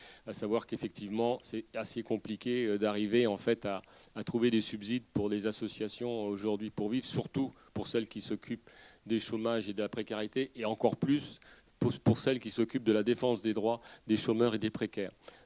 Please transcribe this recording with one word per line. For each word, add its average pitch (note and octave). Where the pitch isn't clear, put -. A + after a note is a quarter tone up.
à G#2+
savoir A2
qu'effectivement, A2+
c'est A2+
assez A2+
compliqué, A#2
euh, G#2
d'arriver, G#2+
en G2+
fait, A#2
à, G2
à A2
trouver A#2+
des A2+
subsides A2
pour G#2
les G#2
associations A2
aujourd'hui G#2
pour G#2
vivre, B2+
surtout C3
pour -
celles A2+
qui -
s'occupent -
des A2
chômages A2+
et G#2
de G2
la G#2
précarité, A2
et A#2
encore A2
plus C#3+
pour, -
pour -
celles C3
qui A2+
s'occupent A#2
de A2
la G#2
défense A#2+
des A2
droits A2
des G#2+
chômeurs A2+
et -
des G#2
précaires. G2+